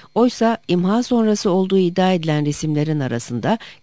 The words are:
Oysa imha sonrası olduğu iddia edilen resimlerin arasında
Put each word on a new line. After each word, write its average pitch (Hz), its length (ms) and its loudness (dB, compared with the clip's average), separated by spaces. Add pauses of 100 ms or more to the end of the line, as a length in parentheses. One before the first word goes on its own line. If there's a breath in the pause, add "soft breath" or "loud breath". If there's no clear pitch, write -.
(160 loud breath)
Oysa 226 420 2 (100)
imha 185 360 0
sonrası 220 460 0
olduğu 190 280 2
iddia 185 360 2
edilen 156 320 0
resimlerin 151 540 -2
arasında 123 580 -2 (240 loud breath)